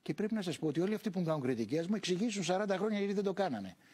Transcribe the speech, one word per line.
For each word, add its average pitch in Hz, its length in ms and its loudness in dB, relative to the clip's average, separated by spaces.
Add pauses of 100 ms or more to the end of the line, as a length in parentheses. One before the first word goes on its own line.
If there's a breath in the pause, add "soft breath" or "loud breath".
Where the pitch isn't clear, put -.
και - 120 -2
πρέπει 208 200 -2
να 214 80 0
σας 170 160 -4
πω 160 80 -2
ότι 151 140 0
όλοι 196 140 2
αυτοί 214 160 -4
που 180 80 -2
μου 180 60 2
κάνουν 156 180 2
κριτικές 127 440 0
μου 202 80 0
εξηγήσουν 196 500 0
σαράντα 190 320 2
χρόνια 208 220 0
γιατί 202 160 0
δεν 202 100 0
το 196 80 2
κάνανε. 123 440 -2 (180 loud breath)